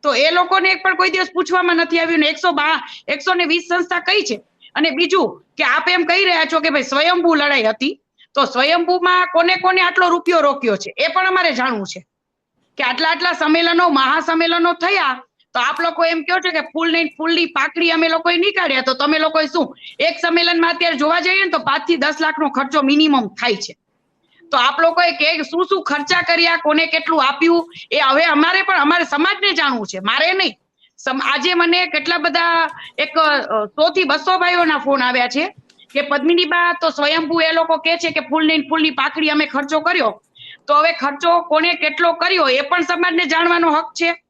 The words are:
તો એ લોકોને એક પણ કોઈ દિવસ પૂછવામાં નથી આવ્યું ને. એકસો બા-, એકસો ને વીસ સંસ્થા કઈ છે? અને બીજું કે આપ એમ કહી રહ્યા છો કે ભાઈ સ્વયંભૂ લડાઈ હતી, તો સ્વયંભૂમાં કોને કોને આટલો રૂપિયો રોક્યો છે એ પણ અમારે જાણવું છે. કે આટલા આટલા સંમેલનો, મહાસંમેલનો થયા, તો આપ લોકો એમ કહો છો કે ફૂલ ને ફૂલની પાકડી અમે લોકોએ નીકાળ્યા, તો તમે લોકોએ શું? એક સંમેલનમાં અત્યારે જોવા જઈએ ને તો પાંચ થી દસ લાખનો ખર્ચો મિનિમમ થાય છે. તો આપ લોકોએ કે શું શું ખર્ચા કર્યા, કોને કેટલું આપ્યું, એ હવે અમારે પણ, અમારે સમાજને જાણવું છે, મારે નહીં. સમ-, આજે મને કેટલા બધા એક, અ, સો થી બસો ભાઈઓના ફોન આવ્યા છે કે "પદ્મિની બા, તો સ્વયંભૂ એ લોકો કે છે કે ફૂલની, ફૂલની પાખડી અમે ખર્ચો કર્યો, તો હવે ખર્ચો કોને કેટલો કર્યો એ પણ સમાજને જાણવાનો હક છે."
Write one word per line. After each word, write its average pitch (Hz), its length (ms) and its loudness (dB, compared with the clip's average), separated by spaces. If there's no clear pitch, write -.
તો 285 120 0
એ 285 160 2
લોકોને 359 400 2
એક 381 120 -2
પણ 370 120 0
કોઈ 370 160 0
દિવસ 370 240 -2
પૂછવામાં 349 420 0
નથી 330 220 0
આવ્યું 330 220 0
ને. 294 60 2
એકસો 320 260 0
બા-, 294 280 0
એકસો 294 260 -2
ને 349 100 0
વીસ 330 240 0
સંસ્થા 349 320 -2
કઈ 381 220 0
છે? 208 200 -6
અને 220 160 0
બીજું 302 540 -2
કે 302 80 -2
આપ 294 240 0
એમ 359 160 2
કહી 359 200 2
રહ્યા 339 200 2
છો 320 160 0
કે 311 100 0
ભાઈ 285 120 0
સ્વયંભૂ 330 520 2
લડાઈ 285 280 0
હતી, 220 380 -2
તો 277 100 2
સ્વયંભૂમાં 339 880 2
કોને 339 240 2
કોને 370 240 2
આટલો 359 280 2
રૂપિયો 339 320 2
રોક્યો 269 360 0
છે - 220 -10
એ 294 100 0
પણ 370 180 0
અમારે 370 260 2
જાણવું 233 340 -4
છે. - 200 -16
કે 269 80 -4
આટલા 262 240 -2
આટલા 339 240 -2
સંમેલનો, 339 560 2
મહાસંમેલનો 330 840 0
થયા, 339 500 -2
તો 254 60 0
આપ 262 200 -2
લોકો 330 240 0
એમ 330 180 -2
કહો 349 160 -2
છો 370 120 -2
કે 320 100 -2
ફૂલ 320 320 -4
ને 330 120 0
ફૂલની 330 420 -2
પાકડી 311 440 -2
અમે 330 180 2
લોકોએ 330 280 0
નીકાળ્યા, 349 440 0
તો 262 140 -2
તમે 294 240 0
લોકોએ 311 280 0
શું? - 300 -4
એક 330 200 0
સંમેલનમાં 339 520 0
અત્યારે 339 260 0
જોવા 302 240 2
જઈએ 370 240 0
ને 359 60 -2
તો 330 80 0
પાંચ 285 280 -2
થી 339 100 2
દસ 294 240 -2
લાખનો 311 280 -2
ખર્ચો 277 340 -2
મિનિમમ 277 440 2
થાય 233 300 -2
છે. - 200 -12
તો 277 80 0
આપ 254 220 0
લોકોએ 339 300 4
કે 311 320 -2
શું 339 220 -2
શું 370 180 -2
ખર્ચા 294 380 -2
કર્યા, 339 360 0
કોને 320 300 0
કેટલું 320 380 0
આપ્યું, 330 480 0
એ 277 80 0
હવે 277 240 4
અમારે 339 380 2
પણ, 381 160 0
અમારે 320 260 2
સમાજને 381 480 -2
જાણવું 269 340 -2
છે, 185 120 -10
મારે 262 340 0
નહીં. 370 220 -2
સમ-, 262 280 -6
આજે 294 300 -2
મને 349 320 2
કેટલા 311 320 -4
બધા 330 520 0
એક, 302 200 -4
અ, 277 480 0
સો 302 220 0
થી 359 160 0
બસો 320 340 0
ભાઈઓના 349 400 2
ફોન 277 240 0
આવ્યા 247 260 0
છે 302 260 -4
કે 277 100 -2
"પદ્મિની 285 420 2
બા, 349 360 0
તો 330 100 0
સ્વયંભૂ 311 500 0
એ 320 120 2
લોકો 330 240 0
કે 320 200 0
છે 330 140 -4
કે 311 100 -4
ફૂલની, 311 380 0
ફૂલની 311 320 0
પાખડી 294 380 -2
અમે 302 180 0
ખર્ચો 285 340 -2
કર્યો, 320 420 0
તો 294 80 2
હવે 311 180 4
ખર્ચો 330 500 0
કોને 320 300 2
કેટલો 311 400 0
કર્યો 339 360 2
એ 262 120 2
પણ 349 220 0
સમાજને 349 420 0
જાણવાનો 330 480 2
હક 311 200 -2
છે." 339 380 -4